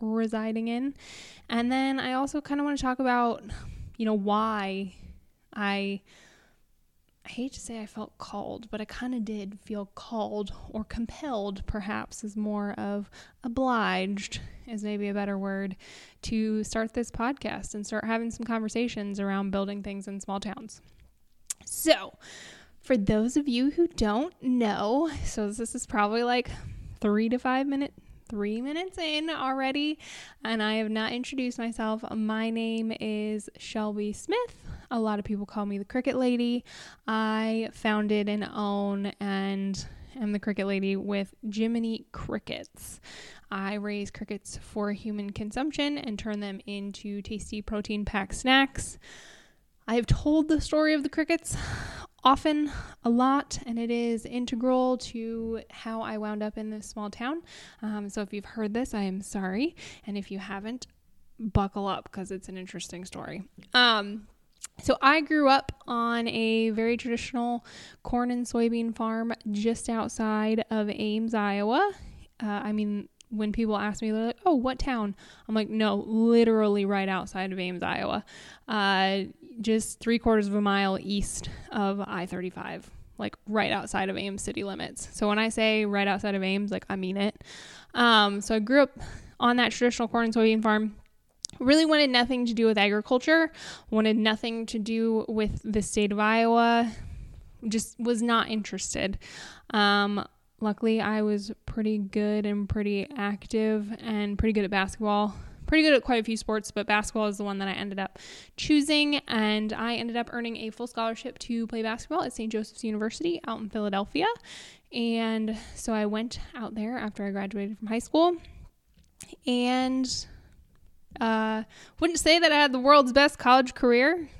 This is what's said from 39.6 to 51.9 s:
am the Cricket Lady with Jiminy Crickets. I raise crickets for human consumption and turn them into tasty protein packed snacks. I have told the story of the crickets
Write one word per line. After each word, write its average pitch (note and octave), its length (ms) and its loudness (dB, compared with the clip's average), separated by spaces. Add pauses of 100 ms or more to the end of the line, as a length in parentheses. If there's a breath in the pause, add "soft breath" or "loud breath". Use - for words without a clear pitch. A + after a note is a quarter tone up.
am G#3+ 180 -2
the G#3 60 0
Cricket G3 280 -2
Lady G3 280 0
with G3 380 -4 (160)
Jiminy A3+ 640 -2
Crickets. - 920 -10 (480 loud breath)
I G3 260 -6
raise G#3 360 -6
crickets - 500 -10
for G#3 300 -4
human G#3 400 -6
consumption C#4+ 640 -2
and G#3 220 -6
turn G#3 220 -4
them G3 260 -8
into G3+ 560 -8
tasty G#3 400 -8
protein G#3 420 -4
packed G3 300 -4
snacks. - 640 2 (880 loud breath)
I A3 80 0
have A#3+ 100 2
told D4+ 420 4
the D#4 140 4
story D#4 320 2
of D4+ 80 2
the C#4+ 80 -2
crickets - 480 -2 (680 loud breath)